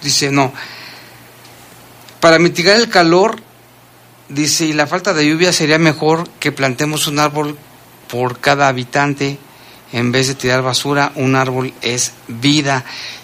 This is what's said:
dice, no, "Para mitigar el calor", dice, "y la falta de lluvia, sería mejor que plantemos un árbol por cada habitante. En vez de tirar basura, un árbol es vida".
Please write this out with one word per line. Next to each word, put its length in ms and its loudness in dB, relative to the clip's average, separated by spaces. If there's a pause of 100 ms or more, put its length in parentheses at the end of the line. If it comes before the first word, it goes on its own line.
dice, 260 -2
no, 240 0 (1700)
"Para 180 6
mitigar 380 2
el 140 2
calor", 520 2 (840)
dice, 380 -2
"y 80 0
la 140 2
falta 260 -2
de 120 2
lluvia, 280 2
sería 260 2
mejor 500 2 (120)
que 100 -2
plantemos 560 -2
un 120 -2
árbol 380 -2 (520)
por 300 -4
cada 280 2
habitante. 680 -2 (560)
En 180 -2
vez 160 0
de 60 -4
tirar 300 0
basura, 520 -2
un 200 0
árbol 460 -2
es 320 -4 (140)
vida". 560 0 (400)